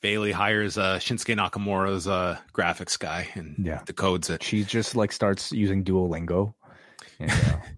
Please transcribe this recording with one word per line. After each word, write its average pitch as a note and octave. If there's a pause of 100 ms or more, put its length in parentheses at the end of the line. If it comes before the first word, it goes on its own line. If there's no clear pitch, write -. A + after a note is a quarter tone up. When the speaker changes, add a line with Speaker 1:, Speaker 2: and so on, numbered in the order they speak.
Speaker 1:
Bayley G#2
hires, G#2
uh, F#2+
Shinsuke A2+
Nakamura's, G2
uh, F2+ (160)
graphics F2
guy E2
and D#2
Speaker 2:
Yeah. E2
Speaker 1:
decodes F2+
it. D#2+
Speaker 2:
She G#2+
just, A2
like, G#2+
starts -
using F#2+
Duolingo. F2+ (640)
And, -
uh, - (220)